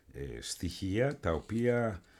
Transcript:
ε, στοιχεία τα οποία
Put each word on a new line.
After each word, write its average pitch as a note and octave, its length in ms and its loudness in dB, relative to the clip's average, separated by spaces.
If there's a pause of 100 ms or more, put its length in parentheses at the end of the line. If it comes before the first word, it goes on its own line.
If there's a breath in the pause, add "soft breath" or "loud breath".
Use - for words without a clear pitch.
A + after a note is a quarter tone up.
(140 soft breath)
ε, A#1+ 280 -8
στοιχεία G2+ 800 0
τα E2+ 140 2
οποία A2+ 680 0 (180 soft breath)